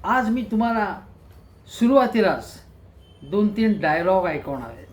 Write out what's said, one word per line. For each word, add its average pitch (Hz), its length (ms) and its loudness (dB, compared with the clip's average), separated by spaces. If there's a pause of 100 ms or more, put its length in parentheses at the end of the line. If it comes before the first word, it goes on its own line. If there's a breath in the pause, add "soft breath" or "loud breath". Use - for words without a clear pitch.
आज 226 240 0
मी 240 140 0
तुम्हाला 220 580 -2 (680)
सुरुवातीलाच 233 880 2 (680)
दोन 202 340 -2
तीन 220 240 2
डायलॉग 175 460 2
ऐकवणार 143 420 -6
आहे. 117 240 -18